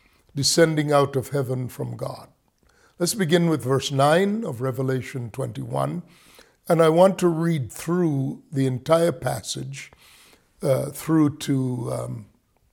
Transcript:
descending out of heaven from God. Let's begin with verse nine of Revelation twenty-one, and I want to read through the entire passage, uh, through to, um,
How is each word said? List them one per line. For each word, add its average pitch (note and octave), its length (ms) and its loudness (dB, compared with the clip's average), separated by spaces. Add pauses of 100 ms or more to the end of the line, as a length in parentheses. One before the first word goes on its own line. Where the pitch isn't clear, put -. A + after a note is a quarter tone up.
(360)
descending D3+ 580 2
out C#3 220 4
of B2+ 140 -2
heaven B2+ 400 -4
from A#2+ 260 -10
God. - 340 -12 (680)
Let's F3 140 -2
begin E3+ 380 2
with D3 140 0
verse C3 280 0
nine F3+ 520 2
of B2 180 -8
Revelation B2+ 680 -4
twenty-one, C3+ 720 -6 (680)
and E3 120 4
I D#3+ 80 6
want F#3 300 6
to F3+ 100 2
read D#3+ 420 0
through D#3 800 -2
the C3+ 160 0
entire D#3+ 460 2
passage, C3+ 760 -8 (720)
uh, C3+ 240 0
through D3+ 520 0
to, B2+ 540 -4
um, A#2+ 340 -8 (460)